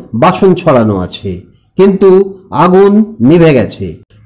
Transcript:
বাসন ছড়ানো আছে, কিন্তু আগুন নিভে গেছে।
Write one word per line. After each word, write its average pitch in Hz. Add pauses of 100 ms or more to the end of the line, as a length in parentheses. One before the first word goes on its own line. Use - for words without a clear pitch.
(140)
বাসন 180
ছড়ানো 117
আছে, 90 (360)
কিন্তু 190 (120)
আগুন 196
নিভে 160
গেছে। 95 (300)